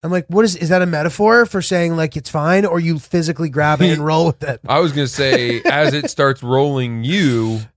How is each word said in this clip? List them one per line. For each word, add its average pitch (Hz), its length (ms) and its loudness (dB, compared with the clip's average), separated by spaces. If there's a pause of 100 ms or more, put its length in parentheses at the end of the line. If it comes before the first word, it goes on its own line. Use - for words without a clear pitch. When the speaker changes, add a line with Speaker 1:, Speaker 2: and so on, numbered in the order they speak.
Speaker 1:
I'm 165 80 -4
like, 180 160 -2
"What 202 180 2
is, 185 100 0
is 165 140 -4
that 185 120 4
a 180 40 2
metaphor 180 600 2
for 190 160 -4
saying, 170 360 0
like, 160 180 -2
it's 147 140 -10
fine, 170 360 2
or 170 140 0
you 165 200 -2
physically 165 500 -4
grab 147 320 0
it 175 100 4
and 151 140 -2
Speaker 2:
<laughs> - 0 -
Speaker 1:
roll 160 220 2
with 151 160 -4
it?" 139 240 -6
Speaker 2:
I 139 120 2
was 170 140 2
gonna 143 140 0
say, 127 540 0
Speaker 1:
<laughs> - 40 -6
Speaker 2:
as - 280 2
it - 160 -4
starts 135 340 0
rolling 127 600 0
you 120 580 0 (160)